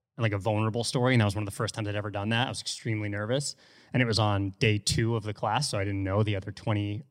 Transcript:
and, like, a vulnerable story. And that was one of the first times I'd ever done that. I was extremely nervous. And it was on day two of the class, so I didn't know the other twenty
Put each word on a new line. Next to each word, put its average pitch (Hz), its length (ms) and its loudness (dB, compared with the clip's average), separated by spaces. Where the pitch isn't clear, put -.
and, 117 60 0
like, 110 100 2
a 104 40 0
vulnerable 110 460 0
story. 127 300 2
And 120 80 6
that 107 40 6
was 101 100 2
one 107 80 -4
of 101 40 -4
the 101 80 -8
first 110 200 -4
times 107 120 -4
I'd 104 80 -4
ever 104 160 -4
done 101 180 -4
that. 117 180 2
I - 20 -6
was - 120 -8
extremely 107 480 -6
nervous. 107 460 -4
And 131 80 4
it 127 40 2
was 113 140 0
on 101 400 2
day 107 200 4
two 117 360 0
of 110 80 -2
the 107 100 -6
class, 117 360 -2
so - 80 -4
I 98 60 -2
didn't 98 200 -2
know 98 200 2
the 107 120 2
other 95 160 -6
twenty 104 600 -2